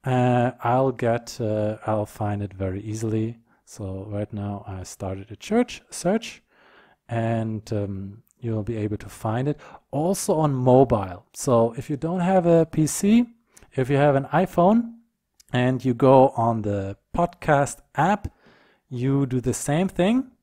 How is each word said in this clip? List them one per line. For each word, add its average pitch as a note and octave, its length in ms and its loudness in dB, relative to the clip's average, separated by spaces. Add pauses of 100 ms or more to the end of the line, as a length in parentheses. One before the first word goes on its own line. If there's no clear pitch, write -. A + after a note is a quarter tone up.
uh, B2 480 2 (120)
I'll C3 280 0
get, A#2 480 -4
uh, G#2+ 460 -2
I'll G#2+ 220 -2
find G#2 340 -6
it G2 120 -8
very F#2+ 280 -6
easily. A2 560 -4 (260)
So F#2+ 460 -12
right G#2 240 -6
now G2+ 340 -8
I F#2+ 160 -10
started G2 480 -10
a G#2 40 -14
church - 460 -4 (100)
search, - 520 -4 (640)
and, A2+ 640 -4
um, G2+ 520 -6 (160)
you'll A2 240 -4
be A2+ 140 -6
able G#2 200 -4
to - 100 -12
find A#2 400 -4
it D3 120 -4 (320)
also F3 420 -2
on D#3 220 2
mobile. B2 760 4
So A#2 440 2
if C3 140 -12
you D3 40 -4
don't E3 260 -4
have F3+ 260 2
a E3 180 6
P D#3+ 220 0
C, A3+ 380 4 (500)
if C3 140 0
you C#3+ 80 2
have C#3+ 180 4
an C3+ 180 0
iPhone F#3+ 640 2 (580)
and B2+ 320 0
you B2+ 80 2
go C3 360 6
on A2+ 340 -2
the G2 340 -4 (180)
podcast D3+ 640 0 (180)
app, E3+ 380 0 (560)
you C3+ 380 -2
do B2+ 120 -2
the A#2+ 140 -2
same E3 340 -2
thing. A3 440 0 (120)